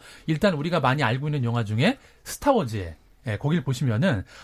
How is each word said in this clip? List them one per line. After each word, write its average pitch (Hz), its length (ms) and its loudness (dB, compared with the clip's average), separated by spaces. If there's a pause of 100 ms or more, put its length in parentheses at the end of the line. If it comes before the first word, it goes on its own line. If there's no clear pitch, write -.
(260)
일단 160 300 2
우리가 165 240 -2
많이 135 240 2
알고 131 240 0
있는 147 160 -2
영화 117 200 0
중에 120 360 0 (240)
스타워즈에, 110 720 -2 (320)
예, 107 100 -2
거길 151 260 -2
보시면은, 123 600 0 (200)